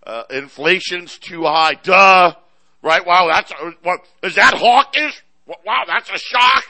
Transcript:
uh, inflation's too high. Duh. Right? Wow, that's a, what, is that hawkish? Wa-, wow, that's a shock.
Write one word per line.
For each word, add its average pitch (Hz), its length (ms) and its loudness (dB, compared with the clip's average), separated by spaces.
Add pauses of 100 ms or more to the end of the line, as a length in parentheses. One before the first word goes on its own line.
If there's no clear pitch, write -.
uh, 113 240 -14
inflation's 160 880 -6
too 170 260 -14
high. 156 380 0
Duh. 185 520 4 (480)
Right? 165 240 0
Wow, 175 220 2
that's 170 240 -2
a, 165 200 -14 (100)
what, 170 180 -6 (240)
is 180 120 -6
that 240 180 4
hawkish? 269 720 0 (240)
Wa-, 165 80 -16 (100)
wow, 214 220 -4
that's 170 220 -6
a 190 80 -10
shock. 247 520 0